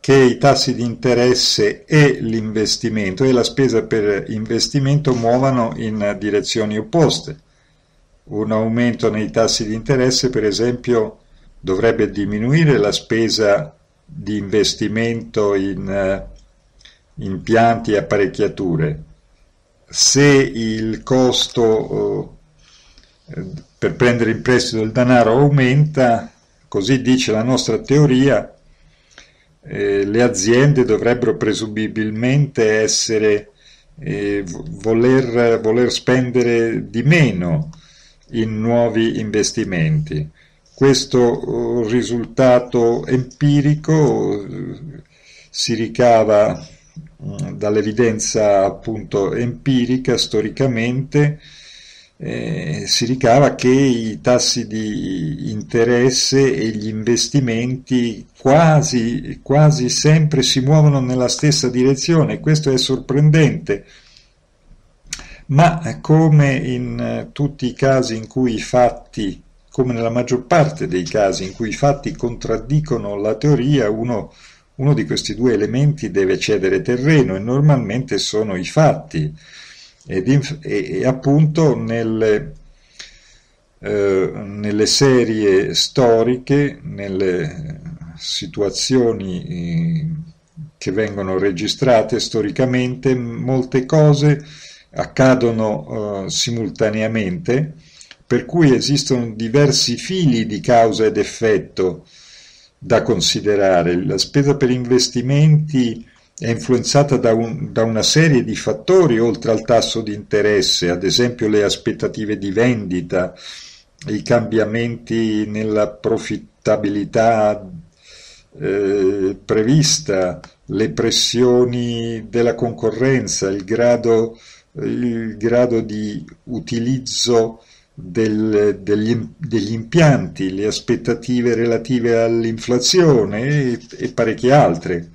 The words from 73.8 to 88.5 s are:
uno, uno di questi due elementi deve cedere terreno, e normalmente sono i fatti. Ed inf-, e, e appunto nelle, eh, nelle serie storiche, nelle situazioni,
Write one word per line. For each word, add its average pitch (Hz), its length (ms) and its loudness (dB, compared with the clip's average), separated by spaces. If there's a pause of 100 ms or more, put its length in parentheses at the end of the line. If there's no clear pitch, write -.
uno, 110 420 -6 (420)
uno 139 180 0
di 147 140 0
questi 107 300 -6
due 120 160 2
elementi 117 580 0
deve 92 260 0
cedere 95 460 0
terreno, 123 540 0
e - 20 -6
normalmente 123 800 0
sono 107 380 -4
i 90 80 -6
fatti. 87 680 -2 (800)
Ed 95 160 -4
inf-, 139 360 0
e, 101 380 -6
e 120 60 0
appunto 147 720 2
nelle, 110 760 -2 (1300)
eh, 101 560 0
nelle 104 520 -2
serie 110 880 2
storiche, 127 1080 2
nelle 95 1000 -4 (360)
situazioni, 101 1300 -2